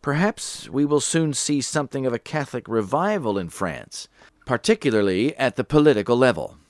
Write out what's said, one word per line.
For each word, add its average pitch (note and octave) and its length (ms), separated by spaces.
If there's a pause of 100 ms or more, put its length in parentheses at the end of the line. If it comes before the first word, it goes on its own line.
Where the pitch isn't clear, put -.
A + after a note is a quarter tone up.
Perhaps - 640
we C#3+ 160
will D3 160
soon D#3+ 320
see C#3+ 300
something C#3 420
of B2+ 80
a A#2 60
Catholic C3+ 500
revival A2+ 720
in F2 100
France, - 580 (380)
particularly A2+ 960
at C3 180
the C3+ 80
political B2 540
level. A#2 400 (120)